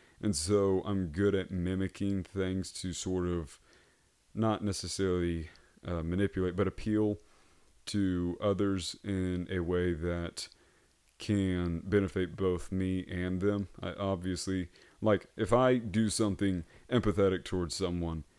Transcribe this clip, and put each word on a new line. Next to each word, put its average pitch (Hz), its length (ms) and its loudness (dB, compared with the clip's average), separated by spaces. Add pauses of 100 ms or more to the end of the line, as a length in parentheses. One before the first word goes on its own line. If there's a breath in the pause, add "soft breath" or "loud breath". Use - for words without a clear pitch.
(200 loud breath)
And 107 140 0
so 98 500 4
I'm 98 240 -2
good 98 260 2
at 95 180 -2
mimicking 95 720 -2
things 95 480 -2
to 92 200 -6
sort 92 340 -2
of 87 340 -4 (760 soft breath)
not 107 300 0
necessarily, 90 840 -2 (360 loud breath)
uh, 85 160 -4
manipulate, 90 540 0
but 95 100 2
appeal 107 540 0 (680 soft breath)
to 90 540 0
others 98 640 0
in 92 440 -2
a 92 120 -2
way 90 320 0
that 85 560 -4 (720 soft breath)
can 90 640 0
benefit 95 500 0
both 92 380 -2
me 92 340 -2
and 92 340 -2
them. 101 280 0 (120)
I 92 120 -6
obviously, 92 760 -2 (300 loud breath)
like, 104 360 4
if 110 160 0
I 127 260 6
do 110 300 0
something 95 560 0 (260 loud breath)
empathetic 98 540 2
towards 90 320 -2
someone, 85 480 -2 (140 soft breath)